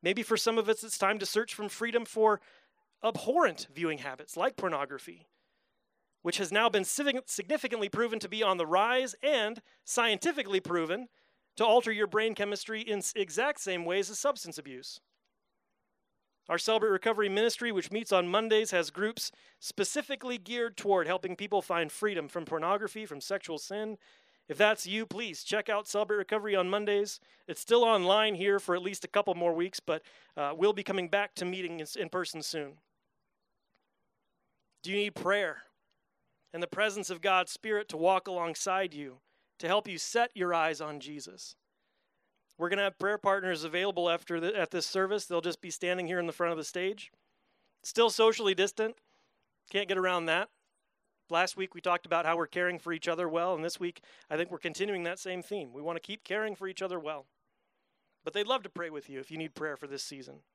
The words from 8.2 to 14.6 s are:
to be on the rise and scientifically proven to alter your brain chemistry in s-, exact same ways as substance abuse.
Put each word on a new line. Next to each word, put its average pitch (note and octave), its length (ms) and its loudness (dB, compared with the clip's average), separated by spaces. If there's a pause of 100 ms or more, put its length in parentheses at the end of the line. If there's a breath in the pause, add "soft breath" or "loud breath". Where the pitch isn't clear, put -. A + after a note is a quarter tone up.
to F#3+ 80 -8
be A3 140 -2
on F#3+ 140 4
the E3+ 100 0
rise A3+ 560 2
and A#3 380 2 (240 soft breath)
scientifically A3 760 2
proven F3 480 -2 (480)
to A3+ 100 4
alter A#3 260 6
your G#3 140 0
brain G#3+ 280 0
chemistry G#3 460 -4
in A3 180 -2
s-, - 160 -4
exact G#3 460 0
same F3+ 240 -2
ways F3+ 240 0
as G#3 100 -8
substance A#3 380 -2
abuse. C3+ 440 -14 (1500)